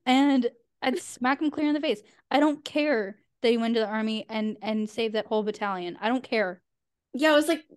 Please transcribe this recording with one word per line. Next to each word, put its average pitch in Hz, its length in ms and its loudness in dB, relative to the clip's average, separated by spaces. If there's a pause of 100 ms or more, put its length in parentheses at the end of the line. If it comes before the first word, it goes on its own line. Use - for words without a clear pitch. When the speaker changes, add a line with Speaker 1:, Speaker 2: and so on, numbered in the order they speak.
Speaker 1:
And 269 440 4 (320)
I'd 262 180 -2
smack 262 420 -4
him 302 100 0
clear 294 160 -2
in 294 60 0
the 294 80 -2
face. 262 200 -2 (280)
I 262 100 4
don't 294 240 2
care 269 540 -2 (240)
that 233 80 2
he 233 80 4
went 226 180 0
to 226 40 2
the 214 80 0
army 220 420 -4
and, 214 320 -4
and 214 280 -4
saved 226 260 -4
that 214 100 -2
whole 220 180 0
battalion. 196 560 -6
I 214 100 -2
don't 254 140 -2
care. 190 380 -2 (520)
Speaker 2:
Yeah, 302 180 2
I 302 40 6
was 302 140 4
like, 320 140 -2 (140)